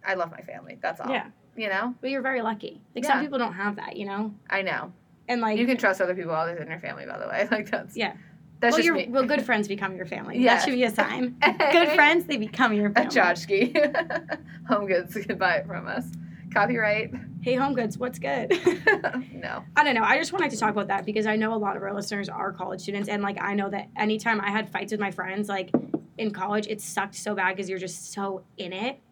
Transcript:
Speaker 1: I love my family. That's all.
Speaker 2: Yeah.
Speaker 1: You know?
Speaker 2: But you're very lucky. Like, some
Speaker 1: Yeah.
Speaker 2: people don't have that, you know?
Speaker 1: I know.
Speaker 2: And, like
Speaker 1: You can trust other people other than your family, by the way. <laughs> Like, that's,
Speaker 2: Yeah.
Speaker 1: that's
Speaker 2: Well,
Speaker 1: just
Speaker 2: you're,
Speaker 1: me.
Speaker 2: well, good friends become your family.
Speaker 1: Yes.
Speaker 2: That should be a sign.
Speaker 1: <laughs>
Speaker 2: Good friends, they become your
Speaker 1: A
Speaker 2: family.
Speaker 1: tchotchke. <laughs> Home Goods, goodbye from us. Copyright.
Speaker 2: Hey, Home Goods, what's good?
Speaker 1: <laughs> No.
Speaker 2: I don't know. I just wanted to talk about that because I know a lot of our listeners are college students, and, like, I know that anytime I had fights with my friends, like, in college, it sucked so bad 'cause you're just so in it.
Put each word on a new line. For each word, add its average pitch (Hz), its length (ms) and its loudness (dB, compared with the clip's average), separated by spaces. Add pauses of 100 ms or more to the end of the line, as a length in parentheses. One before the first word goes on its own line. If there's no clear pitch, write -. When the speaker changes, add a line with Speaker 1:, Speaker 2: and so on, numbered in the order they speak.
Speaker 1:
I 190 80 -2
love 170 180 -2
my - 100 -18
family. - 400 -16
That's - 200 -4
all. - 100 -4
Speaker 2:
Yeah. 247 160 -2 (280)
Speaker 1:
You 214 140 -4
know? 214 320 -2
Speaker 2:
But 262 100 -4
you're 269 100 -2
very 254 200 -2
lucky. 220 400 -6 (140)
Like, 240 100 -4
some 285 120 4
Speaker 1:
Yeah. - 60 0
Speaker 2:
people 285 160 -4
don't 240 140 0
have 202 240 -4
that, - 200 -10
you 208 80 -8
know? 208 280 -4 (160)
Speaker 1:
I 196 120 0
know. 175 320 -4 (340)
Speaker 2:
And, 240 140 0
like 214 160 2
Speaker 1:
You 240 80 4
can 254 120 2
trust 196 240 2
other 180 140 2
people 170 160 -6
other 165 240 -2
than 156 140 -10
your 165 100 -8
family, 143 260 -10
by - 120 -10
the 52 100 -8
way. 202 200 0
<laughs> - 40 2
Like, 214 200 -2
that's, - 260 -6
Speaker 2:
Yeah. 214 160 -2 (460)
Speaker 1:
that's 240 140 4
Speaker 2:
Well, 320 40 6
Speaker 1:
just 330 80 6
Speaker 2:
you're, 330 100 6
Speaker 1:
me. 285 140 0
Speaker 2:
well, 262 160 4
good 269 180 2
friends 208 240 2
become 196 280 -4
your 180 100 -8
family. - 340 -8
Speaker 1:
Yes. 240 220 8
Speaker 2:
That - 80 2
should 262 60 0
be 247 80 4
a 226 80 2
sign. 233 480 0
Speaker 1:
<laughs> 294 320 4
Speaker 2:
Good 330 180 8
friends, 311 360 6
they 285 120 -2
become 220 360 2
your 208 140 2
Speaker 1:
A 202 60 0
Speaker 2:
family. 240 220 4
Speaker 1:
tchotchke. 254 1200 2 (160)
<laughs> - 140 -16
Home 208 200 2
Goods, 190 380 2
goodbye 180 400 2
from 170 220 -8
us. - 180 -4 (480)
Copyright. 214 600 2 (280)
Speaker 2:
Hey, 247 140 0
Home 277 180 0
Goods, 226 240 -2
what's 247 220 -6
good? 277 380 0
Speaker 1:
<laughs> - 40 -4 (720)
No. - 300 -8 (120)
Speaker 2:
I - 80 6
don't 285 120 4
know. 220 80 4
I 247 140 6
just 320 160 -2
wanted 349 180 0
to 226 60 -6
talk 214 140 2
about 202 160 -2
that 190 180 0
because 214 220 0
I 214 80 2
know 220 180 2
a 220 40 0
lot 202 200 0
of 196 60 -8
our 196 100 -4
listeners 202 360 -4
are - 220 -4
college 185 300 -8
students, 202 280 -4
and, 208 120 -2
like, 202 200 -2
I 202 120 -2
know 196 160 0
that 202 260 -6
anytime 214 460 0
I 202 80 0
had 214 200 -2
fights 202 220 -4
with 214 80 -2
my 196 120 -2
friends, 190 380 -4
like, 190 220 -4 (460)
in 220 140 -2
college, 208 360 -2
it 208 140 -6
sucked 202 340 -4
so 208 200 -6
bad 190 200 0
'cause 190 140 -6
you're 190 100 -4
just 175 340 -10
so 196 300 -4 (140)
in 185 160 -8
it. 240 260 -6 (120)